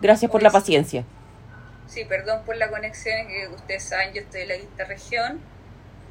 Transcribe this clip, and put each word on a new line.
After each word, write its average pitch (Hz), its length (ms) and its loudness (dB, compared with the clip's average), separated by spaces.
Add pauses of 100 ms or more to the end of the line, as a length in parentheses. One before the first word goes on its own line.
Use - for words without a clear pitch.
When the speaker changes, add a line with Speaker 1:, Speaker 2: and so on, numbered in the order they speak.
Speaker 1:
Gracias 220 300 6
por 220 100 6
Speaker 2:
Oye, 214 40 8
Speaker 1:
la 214 60 12
Speaker 2:
sí. - 40 4
Speaker 1:
paciencia. 147 500 4 (840)
Speaker 2:
Sí, 226 200 -10
perdón 208 400 -2
por 226 100 -4
la 220 140 0
conexión, 220 580 -6
que 190 200 -8
ustedes 190 360 -10
saben, 185 300 -4
yo 208 80 -8
estoy 190 200 -10
en 180 60 -10
la 185 80 -4
quinta 196 280 -10
región. 190 560 -6 (680)